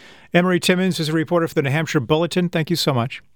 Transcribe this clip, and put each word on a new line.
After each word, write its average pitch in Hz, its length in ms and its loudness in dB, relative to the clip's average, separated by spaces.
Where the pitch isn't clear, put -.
Anne 175 120 4
Marie 180 140 2
Timmons 180 400 0
is 151 100 -2
a 156 40 -2
reporter 165 340 0
for - 60 -8
the 160 80 0
New 139 80 0
Hampshire 156 300 0
Bulletin. 165 500 0
Thank 160 220 -2
you 170 40 0
so - 160 0
much. 123 300 -2